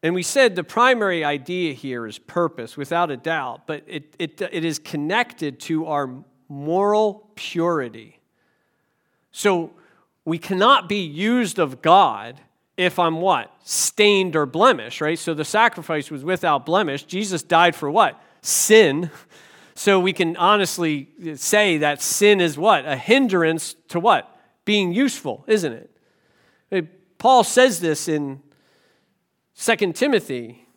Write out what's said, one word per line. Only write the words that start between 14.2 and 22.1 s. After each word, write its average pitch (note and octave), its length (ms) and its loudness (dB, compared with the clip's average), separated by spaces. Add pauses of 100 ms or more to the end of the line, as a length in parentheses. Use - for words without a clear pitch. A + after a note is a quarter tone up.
or D3+ 100 2
blemished, C#3 540 0
right? D#3 180 -2
So E3 160 -6
the D3 120 -4
sacrifice F3+ 680 0
was C#3 120 -12
without E3 420 -2
blemish. D#3 380 -2
Jesus F#3+ 380 -6
died E3+ 340 2
for C#3+ 140 -8
what? D3+ 320 0 (200)
Sin. F3 680 4 (640)
So G3 280 2
we F#3 100 0
can E3+ 240 -2
honestly F3 720 0 (280)
say G3+ 420 2
that D3 240 -2
sin G3+ 400 4